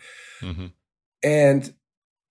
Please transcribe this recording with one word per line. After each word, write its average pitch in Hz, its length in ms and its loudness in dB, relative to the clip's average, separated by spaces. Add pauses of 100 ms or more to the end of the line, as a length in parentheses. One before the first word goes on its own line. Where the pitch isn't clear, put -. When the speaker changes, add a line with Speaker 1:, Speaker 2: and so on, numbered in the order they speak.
(420)
Speaker 1:
Mm-hmm. 90 240 -12 (560)
Speaker 2:
And 143 500 2 (580)